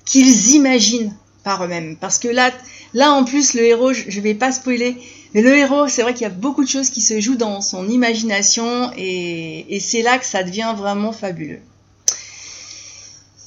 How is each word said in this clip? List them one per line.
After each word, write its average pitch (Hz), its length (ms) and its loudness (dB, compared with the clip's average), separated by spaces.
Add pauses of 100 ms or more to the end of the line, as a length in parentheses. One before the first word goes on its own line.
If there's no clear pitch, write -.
qu'ils 254 520 6
imaginent 233 600 2 (300)
par 190 180 -4
eux-mêmes. 170 320 -6
Parce 165 240 -4
que - 80 -4
là, 247 240 2 (420)
là 285 200 4
en 269 100 4
plus, 262 300 0
le 233 100 2
héros, 233 300 4
je, 226 160 -6
je 196 100 -8
vais 214 140 -2
pas 247 180 -2
spoiler, 247 460 -2 (360)
mais 208 80 4
le 254 140 6
héros, 285 320 4
c'est 269 140 0
vrai 240 120 0
qu'il 247 100 -8
y - 20 -4
a 208 40 -6
beaucoup 262 360 -2
de 262 40 -2
choses 269 200 -2
qui - 120 -6
se 220 200 0
jouent 247 160 0
dans 208 240 -4
son 190 260 -6
imagination 233 1120 0
et, 170 760 -8
et 202 60 -6
c'est 226 220 -4
là 240 160 2
que 254 80 -8
ça 190 180 -4
devient 214 320 -6
vraiment 202 380 -4
fabuleux. 180 480 -10 (1900)